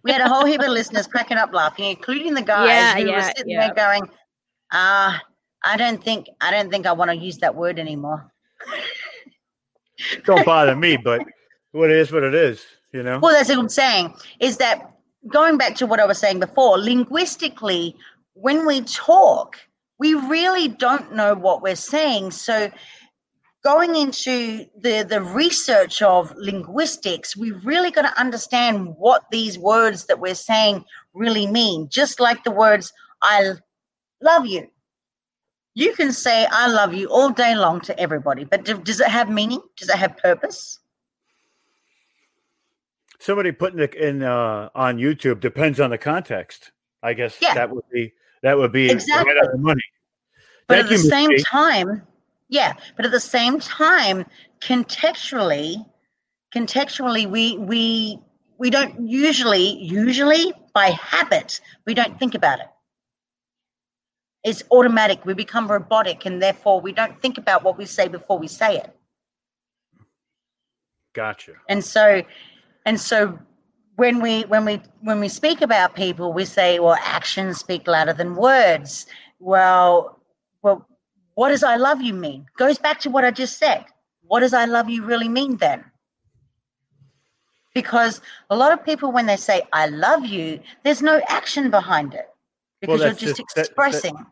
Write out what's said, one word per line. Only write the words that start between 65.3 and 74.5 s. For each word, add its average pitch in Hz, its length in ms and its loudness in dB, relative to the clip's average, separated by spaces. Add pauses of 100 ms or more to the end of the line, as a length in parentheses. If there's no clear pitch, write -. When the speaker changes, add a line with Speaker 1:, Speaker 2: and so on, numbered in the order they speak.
Speaker 1:
become 220 360 -6
robotic, 202 560 -2
and 180 160 -4
therefore 196 380 0
we 185 120 -10
don't 220 300 -6
think 254 160 -4
about 196 260 0
what 185 140 0
we 196 80 -12
say 185 220 -2
before 175 300 -6
we 156 100 -10
say 214 300 -2
it. - 140 -12 (2250)
Speaker 3:
Gotcha. 107 380 -10 (160)
Speaker 1:
And 196 160 -4
so, 208 380 4 (640)
and 220 140 0
so 208 380 -2 (580)
when 240 240 2
we, 226 220 -2
when 214 220 2